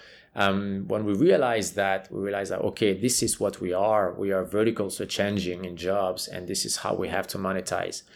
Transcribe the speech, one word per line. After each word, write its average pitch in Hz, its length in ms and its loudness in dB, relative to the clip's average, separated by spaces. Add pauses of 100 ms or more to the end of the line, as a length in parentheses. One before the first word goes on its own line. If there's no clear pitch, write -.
(380)
um, 98 500 0
when 107 160 -2
we 104 100 0
realized 117 600 4
that, 98 360 0
we 98 100 -6
realized 98 300 -2
that, 92 100 -2
okay, 104 320 2
this 113 300 0
is 113 160 -2
what 101 200 -2
we 90 140 -2
are. 98 400 4
We 98 180 -2
are 95 140 2
vertical 107 460 2
search - 280 -4
engine 92 460 0
in 87 100 -8
jobs, 92 520 0
and 92 200 -10
this 95 160 -2
is - 140 -2
how - 160 -2
we 95 160 -2
have 95 200 -2
to - 100 -6
monetize. 92 640 -2 (120)